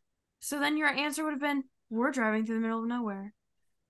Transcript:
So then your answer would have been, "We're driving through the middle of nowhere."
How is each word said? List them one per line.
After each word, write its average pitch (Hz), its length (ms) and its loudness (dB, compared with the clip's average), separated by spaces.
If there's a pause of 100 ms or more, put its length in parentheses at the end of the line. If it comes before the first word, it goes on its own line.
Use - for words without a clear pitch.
(380)
So 285 220 -4
then 294 160 2
your 302 100 2
answer 285 380 0
would 311 80 0
have 269 80 -2
been, 285 240 0 (260)
"We're 240 220 2
driving 220 340 2
through 226 140 -2
the - 0 -
middle 226 180 0
of 226 80 -2
nowhere." 214 480 -4 (560)